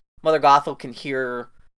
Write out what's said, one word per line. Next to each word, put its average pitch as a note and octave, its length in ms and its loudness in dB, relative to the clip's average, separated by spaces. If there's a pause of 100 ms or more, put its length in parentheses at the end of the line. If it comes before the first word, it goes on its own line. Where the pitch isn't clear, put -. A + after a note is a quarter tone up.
(240)
Mother D#3 160 2
Gothel C#3+ 380 2
can B2+ 160 -16
hear B2 560 -8 (300)